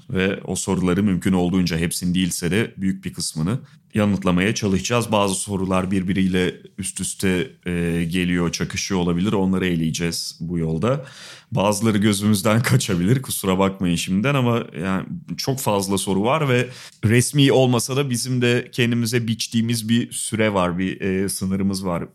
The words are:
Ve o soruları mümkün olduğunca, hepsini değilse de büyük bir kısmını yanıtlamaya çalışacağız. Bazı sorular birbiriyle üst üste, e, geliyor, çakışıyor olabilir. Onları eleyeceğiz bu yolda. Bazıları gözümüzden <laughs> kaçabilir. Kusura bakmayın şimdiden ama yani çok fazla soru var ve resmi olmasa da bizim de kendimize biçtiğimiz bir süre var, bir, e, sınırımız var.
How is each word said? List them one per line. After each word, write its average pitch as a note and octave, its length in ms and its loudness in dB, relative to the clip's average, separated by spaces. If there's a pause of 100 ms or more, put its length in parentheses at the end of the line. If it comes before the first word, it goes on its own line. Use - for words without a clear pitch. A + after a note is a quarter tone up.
(100)
Ve F#2+ 340 0
o F#2 120 -4
soruları F#2 460 0
mümkün F#2+ 300 2
olduğunca, F2 460 2
hepsini F2 360 -2
değilse F2+ 360 0
de A2 260 0
büyük F#2+ 280 -4
bir - 80 -6
kısmını E2+ 460 -4 (360)
yanıtlamaya F#2+ 600 2
çalışacağız. G#2 580 0
Bazı G2+ 220 2
sorular F#2 560 -2
birbiriyle F#2 640 0 (240)
üst F#2+ 220 -8
üste, F2+ 500 -2 (160)
e, E2+ 440 0
geliyor, F2 420 0
çakışıyor F#2 480 -4
olabilir. F2 320 0
Onları F#2+ 340 0
eleyeceğiz E2 760 -2
bu E2+ 180 -6
yolda. E2 460 -2 (480)
Bazıları G#2 460 2
gözümüzden G#2+ 640 2
<laughs> - 0 -
kaçabilir. A#2 600 2
Kusura F#2+ 360 -2
bakmayın F#2+ 380 2
şimdiden G#2 380 0
ama A#2+ 320 2 (160)
yani F#2+ 240 -2 (300)
çok C3+ 240 -4
fazla G2 380 0
soru F#2+ 240 0
var C#3 260 2
ve B2+ 200 2 (360)
resmi B2+ 480 4
olmasa B2+ 440 2
da C#3+ 140 0
bizim B2 320 -2
de A#2+ 300 2
kendimize A#2 540 0
biçtiğimiz A2+ 640 -2
bir A#2 240 0
süre G#2+ 420 0
var, F2+ 240 2
bir, F#2 220 -2
e, F#2+ 280 0
sınırımız F#2+ 580 -2
var. E2+ 180 -2 (100)